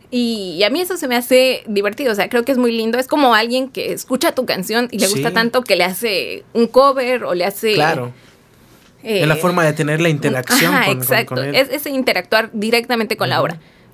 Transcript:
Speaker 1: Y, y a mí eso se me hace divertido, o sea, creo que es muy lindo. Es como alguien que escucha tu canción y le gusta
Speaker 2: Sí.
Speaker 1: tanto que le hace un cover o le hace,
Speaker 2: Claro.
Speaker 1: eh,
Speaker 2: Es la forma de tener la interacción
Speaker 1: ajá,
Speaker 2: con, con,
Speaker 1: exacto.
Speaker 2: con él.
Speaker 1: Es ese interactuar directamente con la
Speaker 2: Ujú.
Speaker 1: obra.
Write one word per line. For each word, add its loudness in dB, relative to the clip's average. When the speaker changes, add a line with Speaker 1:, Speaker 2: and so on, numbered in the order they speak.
Speaker 1:
Y, -4
y 2
a 4
mí 0
eso -4
se -6
me 0
hace 2
divertido, -2
o -2
sea, -2
creo 0
que 0
es 0
muy 2
lindo. -2
Es -2
como 4
alguien 0
que -6
escucha -2
tu -2
canción -2
y -4
le 2
gusta 0
Speaker 2:
Sí. -2
Speaker 1:
tanto 0
que 0
le 2
hace -4
un 4
cover 4
o -4
le 0
hace, -2
Speaker 2:
Claro. 0
Speaker 1:
eh, -2
Speaker 2:
Es 4
la 4
forma 2
de 4
tener 0
la 2
interacción 0
Speaker 1:
ajá, 2
Speaker 2:
con, 0
con, -6
Speaker 1:
exacto. -2
Speaker 2:
con -2
él. -4
Speaker 1:
Es 2
ese -6
interactuar 0
directamente -2
con -2
la 0
Speaker 2:
Ujú. 2
Speaker 1:
obra. -6